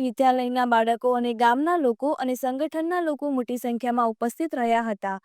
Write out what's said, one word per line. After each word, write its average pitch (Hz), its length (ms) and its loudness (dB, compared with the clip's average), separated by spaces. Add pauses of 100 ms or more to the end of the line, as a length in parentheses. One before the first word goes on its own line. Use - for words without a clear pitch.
વિદ્યાલયના 254 680 2
બાળકો 233 460 2
અને 240 220 0
ગામના 247 420 4
લોકો 269 340 0
અને 254 240 -2
સંગઠનના 311 680 -2
લોકો 294 300 -2
મોટી 247 260 -2
સંખ્યામાં 240 520 -2
ઉપસ્થિત 233 460 -4
રહ્યા 233 280 0
હતા. 196 420 -6